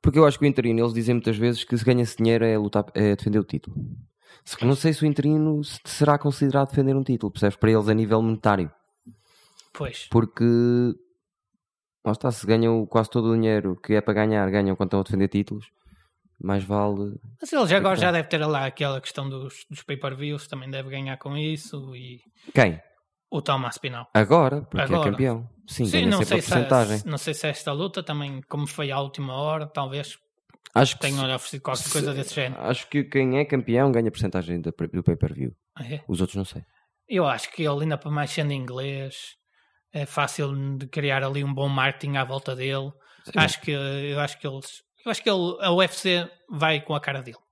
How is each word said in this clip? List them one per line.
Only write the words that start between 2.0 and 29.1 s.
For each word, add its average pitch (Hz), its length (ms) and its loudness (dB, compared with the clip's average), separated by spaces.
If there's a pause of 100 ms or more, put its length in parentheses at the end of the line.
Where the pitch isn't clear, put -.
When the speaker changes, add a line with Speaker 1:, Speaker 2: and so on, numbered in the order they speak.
Speaker 1:
dinheiro 113 280 4
é 110 120 4
lutar, 104 380 0
é 104 200 4
defender 104 240 2
o 101 60 2
título. - 320 -6 (640)
Só - 140 -14
que - 80 -4
não 135 100 6
sei 160 200 2
se 151 100 -2
o - 20 4
interino 151 560 2
se, - 220 -10
será 147 340 4
considerado 139 520 2
defender 135 260 4
um 139 60 2
título, 110 280 0
percebes? - 260 2
Para 110 160 4
eles 107 140 4
a 110 60 4
nível 113 300 4
monetário. 107 500 2 (1040)
Speaker 2:
Pois. - 360 -8
Speaker 1:
Porque, 208 340 2 (1600)
lá 104 80 0
está, 123 180 -2
se 104 160 -6
ganham 113 400 2
quase 113 240 2
todo 113 200 0
o 113 40 2
dinheiro 107 420 2
que - 180 -2
é 107 60 4
para 104 140 0
ganhar, 107 360 2
ganham 98 240 2
quando 95 140 -2
estão 98 120 2
a - 20 -2
defender 95 260 0
títulos, 104 380 -4 (760)
mais 98 220 -2
vale 101 500 -2 (260)
Speaker 2:
Mas - 120 -10
ele 262 140 2
já 170 100 4
agora 190 180 2
Speaker 1:
Então. 170 140 0
Speaker 2:
já 175 40 2
deve 165 160 0
ter 160 180 0
lá 143 200 0
aquela 135 340 -4
questão - 280 -8
dos, 135 400 -12
dos 147 140 -16
pay-per-views, 143 680 -8
também 135 220 -12
deve 135 200 -10
ganhar 135 280 -8
com 143 180 -10
isso 151 580 -8
e 123 260 -18 (340)
Speaker 1:
Quem? 92 260 4 (500)
Speaker 2:
o 143 120 -4
Thomas 131 360 -4
Pinal. 120 360 -10
Speaker 1:
Agora, 139 480 4
porque - 180 -4
Speaker 2:
Agora. 151 280 0
Speaker 1:
é 98 40 0
campeão. 120 360 -2 (200)
Sim, - 160 -4
Speaker 2:
Sim, 107 80 0
Speaker 1:
ganha - 180 2
Speaker 2:
não 196 140 2
Speaker 1:
sempre - 40 -2
Speaker 2:
sei 185 100 2
Speaker 1:
a - 40 -2
Speaker 2:
se - 100 -2
é - 40 2 (120)
Speaker 1:
porcentagem. 107 380 4
Speaker 2:
não 147 120 -6
sei 156 160 -6
se - 120 -6
esta 147 260 -6
luta 180 300 -6
também, 143 460 -8
como 147 180 -4
foi 143 240 -6
à 135 80 -4
última 135 380 -6